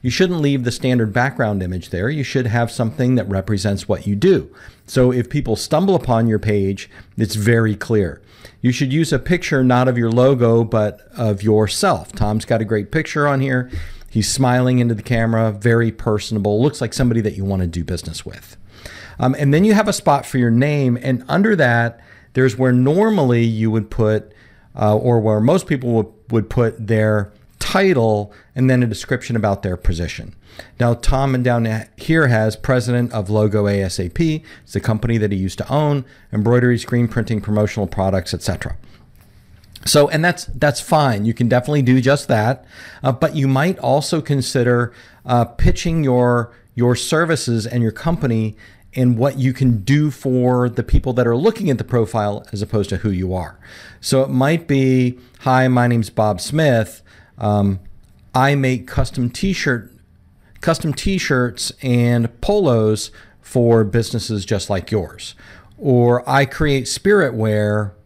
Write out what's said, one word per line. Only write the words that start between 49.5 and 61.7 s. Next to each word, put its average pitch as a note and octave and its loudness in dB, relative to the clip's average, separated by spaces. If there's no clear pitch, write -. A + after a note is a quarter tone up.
can A#2+ 0
do D3 2
for B2 0
the A#2+ -4
people - 2
that B2 2
are A#2 2
looking F3+ 0
at B2+ 0
the - -6
profile G#2+ -2
as G2+ -6
opposed G#2 -2
to F#2+ -4
who G#2+ -2
you F#2 -2
are. F2 -8
So C3+ 0
it C#3 0
might C#3 0
be, C3 2
"Hi, C3 2
my A#2+ 2
name's A#2 0
Bob G#2+ -2
Smith. C3+ 0
Um, G2+ 0
I C#3 2
make B2+ -2
custom B2+ -2
t-shirt, C#3 -4
custom E3 -2
t-shirts C3+ -2